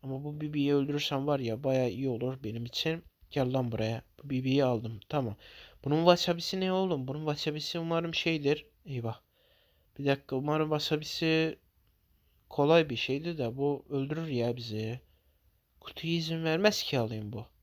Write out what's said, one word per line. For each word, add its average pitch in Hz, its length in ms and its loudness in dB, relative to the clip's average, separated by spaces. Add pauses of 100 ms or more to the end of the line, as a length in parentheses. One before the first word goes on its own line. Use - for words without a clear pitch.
Ama 135 200 -8
bu 151 180 -8
Bibi'yi 147 340 2
öldürürsem 143 520 0
var 143 120 2
ya 113 240 -4
bayağı 131 260 2
iyi 127 200 -2
olur 127 340 -4
benim 117 220 -6
için. 160 380 -4 (260)
Gel 127 240 0
lan 127 180 0
buraya. 110 300 -2 (220)
Bu 143 60 -12
Bibi'yi 131 340 2
aldım. 113 360 0 (100)
Tamam. 120 260 -2 (480)
Bunun 147 140 2
Wasabi'si 175 640 4
ne 185 120 0
oğlum? 180 360 0
Bunun 139 120 -6
Wasabi'si 151 600 -4
umarım 165 340 -2
şeydir. 151 520 0 (200)
Eyvah. 120 340 -6 (800)
Bir 139 60 -2
dakika. 139 300 0
Umarım 151 340 0
Wasabi'si 156 920 0 (880)
kolay 151 400 6
bir 120 60 -2
şeydi 156 420 -4
de 123 200 -2
bu 143 320 0
öldürür 147 380 -2
ya 120 280 0
bizi. 113 440 -6 (800)
Kutuyu - 340 -6
izin 165 300 -2
vermez 170 400 2
ki 135 160 0
alayım 107 340 -4
bu. 107 120 -10 (180)